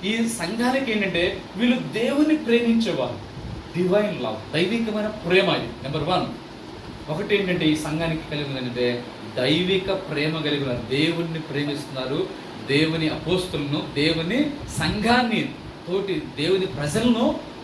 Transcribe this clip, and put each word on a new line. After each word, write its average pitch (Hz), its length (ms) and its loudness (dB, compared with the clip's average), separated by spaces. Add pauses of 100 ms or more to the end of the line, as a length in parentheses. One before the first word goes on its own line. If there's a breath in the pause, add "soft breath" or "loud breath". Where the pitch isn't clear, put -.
ఈ 226 240 0
సంఘానికి 233 640 0
ఏంటంటే, 185 500 0 (140)
వీళ్ళు 240 200 4
దేవుని 285 600 2
ప్రేమించేవారు, 226 760 4 (640)
డివైన్ 180 460 2
లవ్, 110 300 -6
దైవికమైన 214 540 0
ప్రేమ. 185 420 2
ఇది - 400 -2
నెంబర్ 151 140 -2
వన్. 175 240 2 (840)
ఒకటి 202 260 0
ఏంటంటే, 175 300 2
ఈ 151 100 6
సంఘానికి 160 540 -2
కలిగి 147 140 -2
ఉంది 135 140 -4
ఏంటంటే, 123 460 0 (320)
దైవిక 180 560 2
ప్రేమ 156 480 0
కలిగి 143 220 0
ఉన్నారు, 120 280 -2
దేవుణ్ణి 165 500 0
ప్రేమిస్తున్నారు, 143 840 -4 (420)
దేవుని 160 400 2
అపోస్తులను, 151 760 -2 (120)
దేవుని 165 560 2 (280)
సంఘాన్ని 208 720 2 (360)
తోటి 180 340 -2 (140)
దేవుని 185 300 2
ప్రజలను 220 960 0